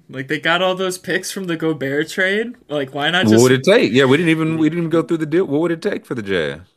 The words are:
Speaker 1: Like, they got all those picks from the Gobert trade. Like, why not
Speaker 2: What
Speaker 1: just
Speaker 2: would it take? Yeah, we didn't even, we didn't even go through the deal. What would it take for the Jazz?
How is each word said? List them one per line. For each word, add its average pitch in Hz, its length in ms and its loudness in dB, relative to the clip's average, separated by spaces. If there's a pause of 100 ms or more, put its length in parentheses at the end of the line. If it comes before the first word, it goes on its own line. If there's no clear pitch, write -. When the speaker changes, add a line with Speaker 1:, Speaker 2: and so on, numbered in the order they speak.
Speaker 1:
Like, 131 180 -12
they 156 120 -4
got 170 220 0
all 185 140 0
those 185 240 -6
picks 185 320 -6
from 190 140 -10
the 170 120 -4
Gobert 151 520 -4
trade. 202 440 -2 (140)
Like, 139 260 -6
why 147 160 -2
not 175 160 2
Speaker 2:
What 107 60 4
Speaker 1:
just 110 100 8
Speaker 2:
would 127 100 6
it 131 120 4
take? 190 280 4
Yeah, 135 140 4
we 131 120 4
didn't 165 120 0
even, 160 300 0
we 156 100 2
didn't 170 140 -4
even 160 80 -4
go 165 100 2
through 165 160 -2
the 160 80 -4
deal. 165 200 0
What 143 160 -2
would 170 100 0
it 165 100 -6
take 202 240 -6
for - 80 -10
the 120 80 -6
Jazz? 82 380 -2 (180)